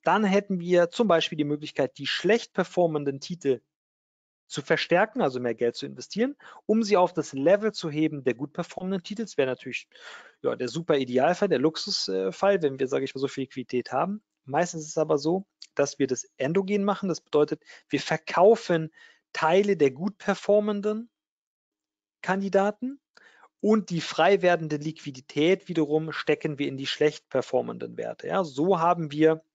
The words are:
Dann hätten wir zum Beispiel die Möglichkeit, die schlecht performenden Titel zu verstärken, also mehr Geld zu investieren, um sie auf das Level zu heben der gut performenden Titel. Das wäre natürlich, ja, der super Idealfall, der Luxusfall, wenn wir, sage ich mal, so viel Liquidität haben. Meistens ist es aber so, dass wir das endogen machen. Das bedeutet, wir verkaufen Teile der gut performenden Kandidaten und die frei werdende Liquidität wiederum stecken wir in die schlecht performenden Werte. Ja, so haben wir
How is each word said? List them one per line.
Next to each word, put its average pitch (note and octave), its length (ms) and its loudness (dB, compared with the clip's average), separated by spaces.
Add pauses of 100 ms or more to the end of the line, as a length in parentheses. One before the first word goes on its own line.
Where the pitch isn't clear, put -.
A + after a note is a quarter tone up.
Dann G3+ 220 2
hätten G3 360 0
wir F3 300 4
zum A3+ 180 0
Beispiel E3 300 2
die D3 60 0
Möglichkeit, D3 540 -4
die C#3+ 80 -10
schlecht - 460 0
performenden D3+ 680 -2
Titel C#3 400 -2 (880)
zu - 120 -8
verstärken, F3+ 640 0
also B2+ 180 -2
mehr A#2+ 140 -2
Geld A#2+ 220 0
zu C#3 100 -10
investieren, F#3 500 -6 (300)
um A3 160 2
sie G3+ 140 2
auf F3+ 160 4
das - 200 -4
Level G3 400 2
zu - 180 -8
heben D3+ 340 -2
der B2 100 2
gut C3+ 180 -8
performenden F#3 500 -6
Titel. A3 200 -10
Das - 140 -8
wäre C3+ 120 2
natürlich, B2+ 400 -8 (540)
ja, B2 140 -2
der B2 120 -6
super D#3 280 0
Idealfall, C3+ 520 2
der C#3+ 100 2
Luxusfall, E3 1040 0
wenn C3+ 160 -2
wir, C3+ 100 -2
sage C3+ 160 -2
ich - 100 -8
mal, C3+ 60 -8
so C3+ 80 0
viel C3+ 160 -6
Liquidität B2 480 -6
haben. F#3 300 -4 (220)
Meistens D#3 380 -4
ist D#3 80 -14
es - 80 -6
aber D#3 200 0
so, E3 280 -2 (280)
dass C#3+ 240 -2
wir C#3 80 2
das B2+ 180 -4 (120)
endogen F#3+ 480 -2
machen. G3 240 -2
Das D#3+ 120 -4
bedeutet, D3+ 420 0 (260)
wir C#3 120 -2
verkaufen E3+ 920 2 (400)
Teile F#3+ 460 2
der C#3 140 4
gut F3+ 260 -6
performenden G#3 880 0 (1120)
Kandidaten G3 800 0 (600)
und G#3+ 280 2
die E3+ 140 -2
frei F3 400 2
werdende D#3+ 340 2
Liquidität D3+ 920 -2
wiederum D#3 440 0
stecken D3+ 460 -4
wir C#3+ 100 -4
in C3+ 80 -6
die C3+ 100 -8
schlecht - 440 -2
performenden A#2+ 680 -4
Werte. A#2 300 -10
Ja, F3+ 180 0
so D#3+ 340 0
haben E3 320 2
wir D#3 320 4 (120)